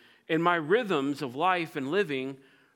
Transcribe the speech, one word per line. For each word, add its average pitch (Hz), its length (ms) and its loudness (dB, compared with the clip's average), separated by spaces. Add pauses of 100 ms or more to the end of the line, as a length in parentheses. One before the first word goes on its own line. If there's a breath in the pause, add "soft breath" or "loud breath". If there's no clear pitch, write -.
(300 loud breath)
and 160 120 2
my 175 140 4
rhythms 156 680 0
of 123 120 -6
life 170 400 0
and 135 160 -4
living, 139 460 -2 (380 loud breath)